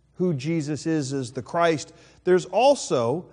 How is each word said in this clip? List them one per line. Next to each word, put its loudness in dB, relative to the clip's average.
who 0
Jesus -4
is -2
as -4
the -8
Christ. 0
There's 4
also 2